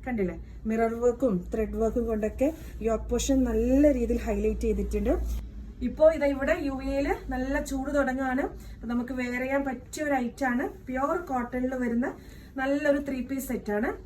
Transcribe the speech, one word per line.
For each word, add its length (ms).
കണ്ടില്ലേ, 280
മിറർ 240
വർക്കും 320
ത്രെഡ് 300
വർക്കും 260
കൊണ്ടൊക്കെ 400
യോക്ക് 260
പോർഷൻ 260
നല്ല 480
രീതിയിൽ 280
ഹൈലൈറ്റ് 400
ചെയ്തിട്ടുണ്ട്. 460
ഇപ്പോ 180
ഇതാ 200
ഇവിടെ 180
യു 80
എയിൽ 160
നല്ല 220
ചൂട് 280
തുടങ്ങുകയാണ്. 480
അപ്പൊ 180
നമുക്ക് 260
വെയർ 220
ചെയ്യാൻ 260
പറ്റിയ 400
ഒരു 80
ഐറ്റം 280
ആണ്. 120
പ്യുർ 300
കോട്ടണിൽ 420
വരുന്ന 240
നല്ലൊരു 480
ത്രീ 100
പീസ് 220
സെറ്റ് 260
ആണ്. 140